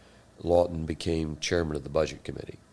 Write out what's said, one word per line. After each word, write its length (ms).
Lawton 440
became 520
chairman 380
of 80
the 60
Budget 340
Committee. 340